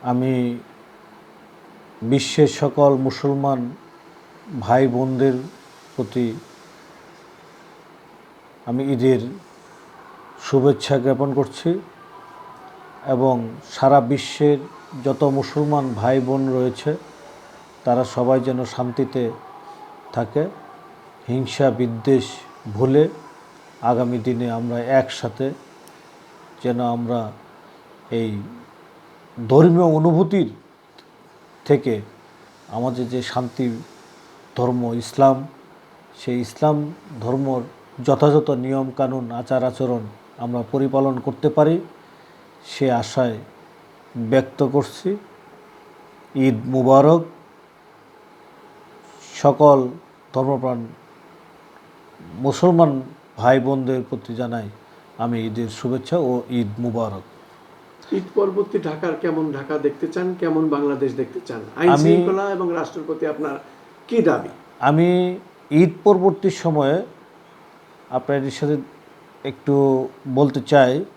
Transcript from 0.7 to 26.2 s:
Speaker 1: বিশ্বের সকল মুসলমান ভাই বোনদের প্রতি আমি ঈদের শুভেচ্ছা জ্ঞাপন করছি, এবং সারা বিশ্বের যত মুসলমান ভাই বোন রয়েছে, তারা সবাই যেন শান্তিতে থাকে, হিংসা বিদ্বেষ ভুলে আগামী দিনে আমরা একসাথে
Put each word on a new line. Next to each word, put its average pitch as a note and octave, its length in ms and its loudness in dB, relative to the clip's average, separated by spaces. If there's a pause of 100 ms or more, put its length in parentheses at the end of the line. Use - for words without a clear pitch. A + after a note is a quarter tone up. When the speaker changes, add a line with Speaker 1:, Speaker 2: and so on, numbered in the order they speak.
Speaker 1:
বিশ্বের C#3+ 400 4 (100)
সকল C#3+ 300 4 (160)
মুসলমান C#3 540 -2 (1040)
ভাই B2+ 200 4 (100)
বোনদের C3 420 0 (580)
প্রতি A#2+ 320 -4 (2500)
আমি B2 140 -2 (120)
ঈদের B2 260 2 (1300)
শুভেচ্ছা C#3 480 2 (100)
জ্ঞাপন C3+ 340 0
করছি, C#3 320 -4 (1400)
এবং C3 200 2 (420)
সারা C#3 220 6 (120)
বিশ্বের C#3+ 480 0 (460)
যত C3+ 180 0 (160)
মুসলমান D3 460 -2 (160)
ভাই B2+ 160 2 (100)
বোন C3+ 160 -2 (140)
রয়েছে, B2+ 340 -2 (960)
তারা B2 200 2 (100)
সবাই C3 240 2 (100)
যেন B2+ 100 -2 (160)
শান্তিতে C3 480 -4 (960)
থাকে, A#2+ 260 -2 (880)
হিংসা C3 400 0 (100)
বিদ্বেষ A#2+ 480 0 (500)
ভুলে C3+ 280 4 (840)
আগামী A#2+ 360 0
দিনে B2 200 -2 (120)
আমরা A#2+ 200 -4 (220)
একসাথে A#2+ 460 -6 (1160)